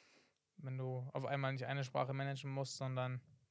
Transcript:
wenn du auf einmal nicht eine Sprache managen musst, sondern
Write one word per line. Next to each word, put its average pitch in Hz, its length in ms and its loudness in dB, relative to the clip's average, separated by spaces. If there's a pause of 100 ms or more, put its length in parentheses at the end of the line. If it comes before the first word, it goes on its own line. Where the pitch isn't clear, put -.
(560)
wenn 131 200 -4
du 127 360 -2
auf 139 120 0
einmal 135 280 4
nicht 127 140 -2
eine 139 180 2
Sprache 131 280 2
managen 139 380 0
musst, 135 260 -2
sondern 127 440 0 (300)